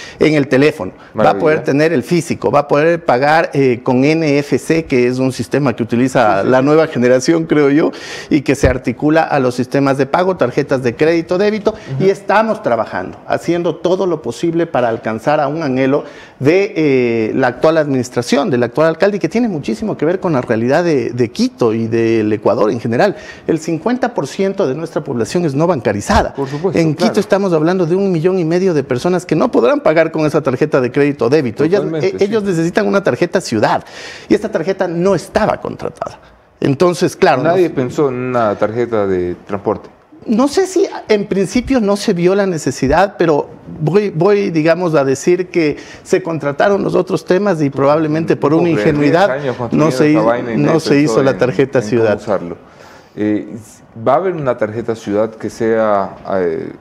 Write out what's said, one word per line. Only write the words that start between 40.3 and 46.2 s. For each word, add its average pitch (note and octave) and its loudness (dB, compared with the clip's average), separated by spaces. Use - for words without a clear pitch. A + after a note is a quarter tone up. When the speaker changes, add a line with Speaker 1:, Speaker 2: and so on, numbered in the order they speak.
Speaker 1:
sé F#4+ -2
si E4+ 0
en G#3 2
principio A#3 0
no G3+ 2
se G3+ -2
vio F3 2
la G3+ 0
necesidad, D#3+ 0
pero D#3 2
voy, F#3 0
voy, G3+ 2
digamos, E3 2
a C#3 4
decir F3+ 0
que D3+ 0
se - 0